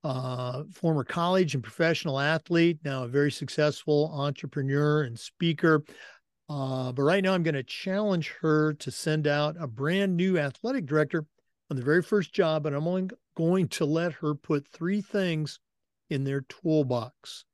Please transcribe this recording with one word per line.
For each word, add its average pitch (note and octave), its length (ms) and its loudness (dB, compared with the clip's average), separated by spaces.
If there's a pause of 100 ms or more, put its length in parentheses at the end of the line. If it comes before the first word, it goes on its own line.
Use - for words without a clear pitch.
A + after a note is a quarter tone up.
uh, B2+ 680 -6
former D#3+ 300 0
college F3 520 0
and B2+ 100 -2
professional D#3+ 560 0
athlete, E3 640 2
now C3+ 200 -4
a A#2+ 40 -8
very C#3+ 240 2
successful D3+ 800 0
entrepreneur C#3+ 920 0
and A#2 140 -10
speaker. D#3+ 640 2 (680)
Uh, C3 440 -4
but C3+ 100 -2
right F#3 220 4
now, F#3+ 80 2
I'm F3+ 100 2
gonna D3+ 200 0
challenge F#3+ 640 -2 (140)
her D#3 320 2
to - 160 -10
send D#3 360 -2
out D3 320 0
a D#3+ 80 -8
brand E3+ 500 -2
new F#3 220 2
athletic F#3+ 480 -4
director D3+ 400 0 (440)
on C#3+ 60 -4
the B2 60 -4
very D#3 200 4
first G3 300 0
job, D#3 340 2
and C#3+ 100 -2
I'm D3+ 100 -2
only F#3 220 -2 (280)
going E3+ 320 2
to - 180 -2
let D#3+ 280 0
her D3+ 200 -2
put C#3+ 340 -2
three F#3+ 320 -2
things E3+ 580 -2 (520)
in C3+ 120 -2
their C3+ 200 -2
toolbox. C3 1120 -2